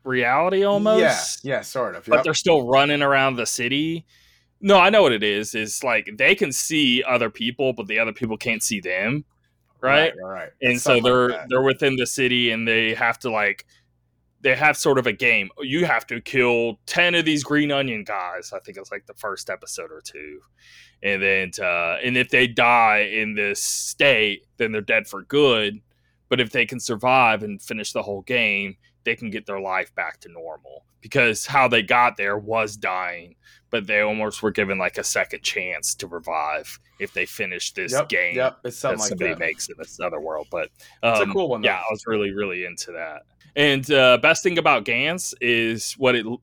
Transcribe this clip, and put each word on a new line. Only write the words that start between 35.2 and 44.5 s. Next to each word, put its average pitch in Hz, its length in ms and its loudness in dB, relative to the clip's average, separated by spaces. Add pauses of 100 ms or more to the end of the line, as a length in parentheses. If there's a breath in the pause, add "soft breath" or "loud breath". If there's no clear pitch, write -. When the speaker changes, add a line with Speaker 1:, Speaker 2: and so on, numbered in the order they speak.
Speaker 1:
chance 90 520 -6
to 98 120 -12
revive 78 720 -6 (200)
if 98 140 -8
they 104 120 -4
finished 90 500 -8
this 95 160 -6
Speaker 2:
Yep, 147 180 -2
Speaker 1:
game 87 260 -2
Speaker 2:
yep, 127 300 -2
it's 120 120 -10
something 160 200 -4
Speaker 1:
that 214 60 -8
Speaker 2:
like 208 60 -4
Speaker 1:
somebody 175 200 -4
Speaker 2:
that. - 100 -6
Speaker 1:
makes 82 300 -4
in 85 80 -18
this 80 220 -18
other 82 200 -6
world. 78 300 -8
But, 82 200 -6 (340 soft breath)
Speaker 2:
It's 113 160 2
a 101 40 2
Speaker 1:
um, 98 80 -2
Speaker 2:
cool 175 160 0
one, 113 160 -2
Speaker 1:
yeah, 101 140 0
Speaker 2:
though. 90 60 -8
Speaker 1:
I 110 80 -4
was 107 160 -8
really, 104 240 -2
really 95 340 -6
into 87 280 -12
that. 82 280 -12 (340 soft breath)
And, 139 360 2
uh, 127 260 8
best 156 260 4
thing 175 140 0